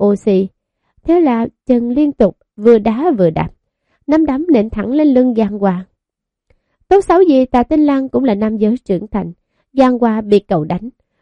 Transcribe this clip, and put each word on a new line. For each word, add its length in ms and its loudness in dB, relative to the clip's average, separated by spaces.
oxy. 440 0
Thế 160 2
là 280 0
chân 240 0
liên 220 0
tục 260 0
vừa 220 4
đá 400 -2
vừa 120 2
đạp, 200 -4
nắm 180 2
đấm 240 -4
nện 200 2
thẳng 220 -8
lên 160 0
lưng 300 2
Giang 220 -4
Hoa. 260 -2
Tốt 160 2
xấu 180 2
gì 240 4
Tạ 180 0
Tinh 220 0
Lan 240 -2
cũng 140 -2
là 120 0
nam 220 -4
giới 200 0
trưởng 300 -6
thành, 260 -8
Giang 260 2
Hoa 220 0
bị 180 0
cậu 260 -2
đánh 240 -8